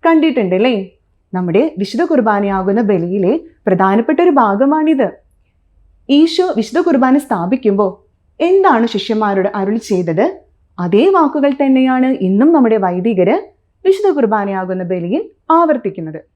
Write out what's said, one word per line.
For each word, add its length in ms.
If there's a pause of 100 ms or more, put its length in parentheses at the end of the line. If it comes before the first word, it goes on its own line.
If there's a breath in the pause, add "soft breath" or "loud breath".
കണ്ടിട്ടുണ്ടല്ലേ? 880 (400)
നമ്മുടെ 460
വിശുദ്ധ 260
കുർബാനയാകുന്ന 800
ബലിയിലെ 580 (220 loud breath)
പ്രധാനപ്പെട്ട 580
ഒരു 100
ഭാഗമാണിത്. 840 (960)
ഈശോ 480
വിശുദ്ധ 240
കുർബാന 380
സ്ഥാപിക്കുമ്പോ 840 (360)
എന്താണ് 460
ശിഷ്യന്മാരോട് 680
അരുളി 240
ചെയ്തത്? 540 (460)
അതേ 320
വാക്കുകൾ 420
തന്നെയാണ് 680
ഇന്നും 320
നമ്മുടെ 240
വൈദികര് 680 (420)
വിശുദ്ധ 240
കുർബാനയാകുന്ന 760
ബലിയിൽ 460 (200)
ആവർത്തിക്കുന്നത്. 720 (120)